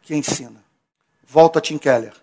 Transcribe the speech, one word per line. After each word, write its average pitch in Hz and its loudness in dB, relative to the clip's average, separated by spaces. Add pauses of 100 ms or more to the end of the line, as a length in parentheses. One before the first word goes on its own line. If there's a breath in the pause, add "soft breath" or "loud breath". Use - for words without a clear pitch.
que 151 -12
ensina. 123 -8 (640)
Volto 160 4
a 147 -2
Tim 151 -8
Keller. 117 -2